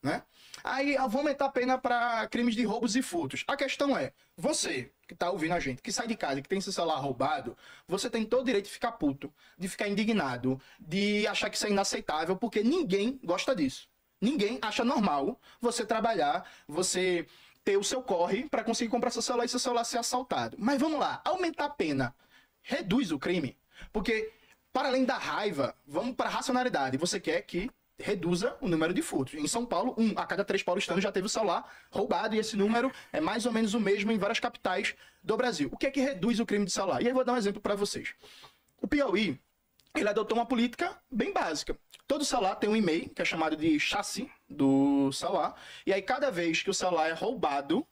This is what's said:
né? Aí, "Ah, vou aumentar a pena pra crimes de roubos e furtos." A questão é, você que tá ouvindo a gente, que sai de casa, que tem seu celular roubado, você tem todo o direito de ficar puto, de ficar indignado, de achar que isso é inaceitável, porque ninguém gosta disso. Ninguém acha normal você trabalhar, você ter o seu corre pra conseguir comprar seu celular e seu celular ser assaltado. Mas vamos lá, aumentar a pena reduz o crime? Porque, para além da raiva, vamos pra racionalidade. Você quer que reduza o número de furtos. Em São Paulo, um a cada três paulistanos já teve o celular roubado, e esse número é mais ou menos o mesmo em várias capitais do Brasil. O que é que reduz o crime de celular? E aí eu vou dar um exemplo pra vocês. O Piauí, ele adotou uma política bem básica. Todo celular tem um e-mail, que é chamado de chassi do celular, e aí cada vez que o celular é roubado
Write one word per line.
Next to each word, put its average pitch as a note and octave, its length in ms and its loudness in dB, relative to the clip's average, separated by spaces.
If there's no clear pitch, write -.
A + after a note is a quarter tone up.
né? A3 180 -2
Aí, C#4 320 0
"Ah, C4 120 0
vou A#3+ 140 0
aumentar C#4+ 240 0
a C4+ 40 0
pena B3+ 280 0
pra A#3+ 500 0
crimes A#3+ 260 0
de A#3 100 0
roubos A3 320 0
e C4 60 2
furtos." E4 460 -4
A C#4+ 80 0
questão C#4 420 0
é, C#3 140 -4
você F3 540 -2
que - 80 -20
tá F3 160 0
ouvindo E3 220 -2
a E3+ 60 0
gente, B2+ 220 -4
que A#3 100 -8
sai A#3 160 -4
de A3 80 -2
casa, C#3 260 -4
que - 80 -16
tem G3 120 0
seu G3 100 -6
celular D#3+ 260 0
roubado, C3+ 600 -2
você F#3+ 220 -2
tem A3+ 160 -2
todo B3 160 2
o B3+ 40 -2
direito G3+ 200 2
de - 60 -14
ficar - 220 -4
puto, C#3 400 -4
de F#3+ 100 -6
ficar G#3 200 -4
indignado, C#3+ 760 0
de G#3 480 0
achar G#3 220 -2
que G3 60 -10
isso - 100 -2
é G#3 40 0
inaceitável, F#3 680 0
porque G#3+ 260 0
ninguém A#3+ 640 2
gosta G#3 320 0
disso. - 340 -2
Ninguém A#3 420 0
acha A3 220 -2
normal G3 560 2
você A#3 240 0
trabalhar, G3 640 2
você F3+ 580 0
ter G3+ 120 4
o G3+ 80 4
seu B3+ 200 -2
corre G3 460 0
pra A3+ 140 0
conseguir A3+ 280 -2
comprar B3 180 2
seu A#3+ 120 -4
celular A#3+ 240 0
e A#3 40 -2
seu B3 100 -2
celular A#3 240 0
ser A#3+ 140 -2
assaltado. A3+ 640 -2
Mas C4+ 200 2
vamos D#4 200 2
lá, E3+ 260 -2
aumentar E4+ 400 0
a D4 40 0
pena C#4+ 440 -2
reduz A#3 500 0
o C#4+ 60 -2
crime? F3 400 -2
Porque, A3 400 -2
para C#4 180 2
além C4 140 4
da B3 140 2
raiva, E3+ 580 -2
vamos F#3+ 280 -2
pra A3+ 140 0
racionalidade. A3 680 0
Você F3+ 220 0
quer - 220 0
que F#3+ 300 -4
reduza F3+ 640 -2
o B3+ 60 -2
número E3 260 2
de C4 80 0
furtos. C#3 320 -4
Em D#3 140 -4
São A#3+ 180 0
Paulo, G#3+ 320 0
um A3 180 4
a F3+ 100 -2
cada F#3+ 200 -2
três G3 160 0
paulistanos F3+ 420 0
já G3+ 80 0
teve F#3+ 140 0
o A3 40 -2
celular A3 420 0
roubado, G3+ 460 0
e G#3+ 40 4
esse A3 160 -4
número A3+ 360 2
é - 80 -2
mais G3+ 280 0
ou A#3+ 40 0
menos A3 220 2
o A#3+ 60 2
mesmo G3+ 320 2
em A3+ 80 2
várias G#3 200 0
capitais G3+ 540 -2
do G3+ 120 0
Brasil. B3 360 0
O - 60 -12
que D4 100 2
é C4+ 40 2
que C#4+ 80 0
reduz A#3+ 400 2
o A3+ 60 4
crime G#3 200 2
de F3+ 60 -4
celular? F3 300 0
E - 40 4
aí A#3+ 40 6
eu C4 60 2
vou B3+ 100 4
dar B3 80 2
um B3 40 2
exemplo G3+ 220 0
pra G#3 140 0
vocês. - 400 -2
O - 80 -4
Piauí, G#3+ 520 2
ele G#3+ 140 2
adotou G#3+ 280 2
uma A#3 80 2
política A#3+ 500 0
bem C4+ 220 0
básica. C4+ 420 -2
Todo C#4 180 0
celular G#3 300 2
tem G#3+ 140 0
um G#3+ 60 4
e-mail, F3 340 0
que - 120 -8
é E3+ 40 0
chamado D#3 300 0
de D3+ 240 2
chassi - 500 -4
do C#3 600 4
celular, - 440 -2
e G3 80 2
aí G3 80 0
cada C4+ 280 0
vez E3+ 320 0
que - 80 -4
o G3 40 0
celular E3+ 340 2
é E3 60 -2
roubado F3+ 800 0